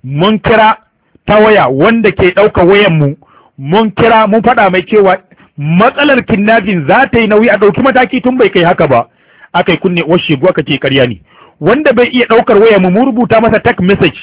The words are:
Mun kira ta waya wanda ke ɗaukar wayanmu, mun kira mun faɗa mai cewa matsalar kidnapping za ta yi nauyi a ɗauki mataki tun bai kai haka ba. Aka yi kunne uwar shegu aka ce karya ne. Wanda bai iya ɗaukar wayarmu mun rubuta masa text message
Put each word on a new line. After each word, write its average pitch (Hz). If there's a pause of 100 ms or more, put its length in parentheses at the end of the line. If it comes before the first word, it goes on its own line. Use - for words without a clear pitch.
Mun 160
kira 220 (500)
ta 208
waya 208
wanda 196
ke 180
ɗaukar 196
wayanmu, 165 (420)
mun 190
kira 226
mun 214
faɗa 233
mai 185
cewa 196 (420)
matsalar 247
kidnapping 202
za 233
ta 233
yi 220
nauyi 214
a 208
ɗauki 202
mataki 254
tun 254
bai 220
kai 175
haka 170
ba. 117 (460)
Aka 180
yi 156
kunne 175
uwar 175
shegu 147
aka 160
ce 135
karya 135
ne. 113 (380)
Wanda 262
bai 240
iya 247
ɗaukar 226
wayarmu 202
mun 226
rubuta 226
masa 220
text -
message 185